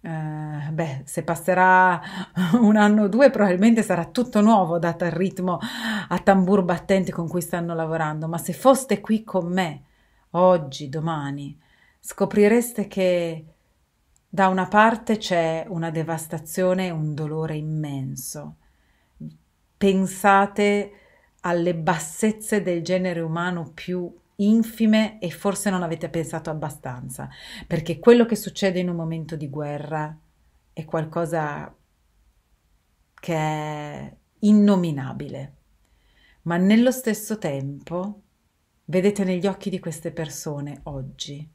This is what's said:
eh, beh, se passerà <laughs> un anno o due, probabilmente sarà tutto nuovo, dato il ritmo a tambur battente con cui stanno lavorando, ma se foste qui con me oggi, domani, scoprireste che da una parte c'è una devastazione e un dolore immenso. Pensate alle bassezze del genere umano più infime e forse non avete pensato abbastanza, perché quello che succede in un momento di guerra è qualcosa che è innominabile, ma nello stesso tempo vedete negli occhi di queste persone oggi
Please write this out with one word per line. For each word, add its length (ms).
eh, 640
beh, 340
se 180
passerà 760
<laughs> 320
un 140
anno 280
o 40
due, 240
probabilmente 500
sarà 240
tutto 340
nuovo, 380
dato 260
il 80
ritmo 460
a 120
tambur 440
battente 480
con 160
cui 140
stanno 320
lavorando, 540
ma 100
se 160
foste 480
qui 220
con 280
me 320
oggi, 580
domani, 720
scoprireste 880
che 580
da 180
una 200
parte 500
c'è 520
una 200
devastazione 1000
e 40
un 240
dolore 400
immenso. 1000
Pensate 1160
alle 320
bassezze 880
del 220
genere 380
umano 520
più 400
infime 840
e 100
forse 400
non 140
avete 260
pensato 400
abbastanza, 800
perché 320
quello 260
che 100
succede 440
in 100
un 60
momento 400
di 140
guerra 680
è 120
qualcosa 880
che 220
è 800
innominabile, 1160
ma 140
nello 340
stesso 460
tempo 840
vedete 380
negli 240
occhi 220
di 100
queste 320
persone 720
oggi 720